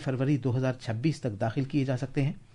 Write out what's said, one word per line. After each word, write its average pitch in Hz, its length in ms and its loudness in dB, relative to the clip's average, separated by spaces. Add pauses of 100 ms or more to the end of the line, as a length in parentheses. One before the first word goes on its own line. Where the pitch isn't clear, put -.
فروری 135 320 2
دو 127 200 0
ہزار 131 160 2
چھبیس 120 480 -2
تک 101 200 -4
داخل 113 240 0
کیے 139 200 0
جا 131 120 0
سکتے 131 260 -2
ہیں۔ 147 100 2 (220)